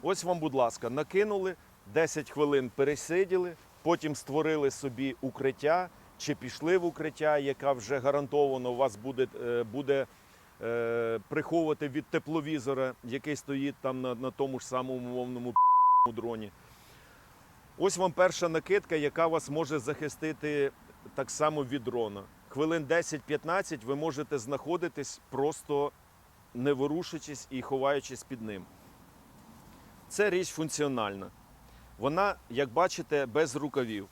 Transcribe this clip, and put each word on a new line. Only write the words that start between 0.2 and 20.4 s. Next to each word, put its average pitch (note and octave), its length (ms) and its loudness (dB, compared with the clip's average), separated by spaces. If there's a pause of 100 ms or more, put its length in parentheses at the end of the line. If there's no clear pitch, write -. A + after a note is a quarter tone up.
вам, F3 160 0
будь D3+ 140 0
ласка, A#2 360 2
накинули, F#3+ 640 0 (380)
десять D#3 380 2
хвилин C#3+ 440 2
пересиділи, F3 800 2 (260)
потім D#3 340 0
створили D3+ 560 0
собі C3 500 -4
укриття, C#3+ 680 0 (300)
чи D3 160 -2
пішли D3+ 420 0
в F3 80 2
укриття, D3+ 520 0
яка C#3 340 0
вже B2+ 280 0
гарантовано C3+ 760 2
вас B2 220 2
буде, B2 320 -2 (160)
е, A#2+ 200 0
буде, C3+ 440 0 (540)
е, A#2 580 0 (100)
приховувати D#3 600 0
від C3+ 160 -6
тепловізора, C#3+ 880 -2 (100)
який C#3 320 -4
стоїть C#3 460 -4
там B2+ 200 -2
на, B2+ 140 -2
на B2+ 160 -6
тому C3+ 280 -2
ж - 80 -12
самому B2+ 420 -4
умовному B2 440 -4 (600)
дроні. A2 380 -6 (1300)
Ось F#3 200 2
вам F3+ 140 2
перша F3+ 380 4
накидка, E3 460 0
яка D#3 320 2
вас D#3+ 220 0
може D3 300 0
захистити D3 920 -2 (440)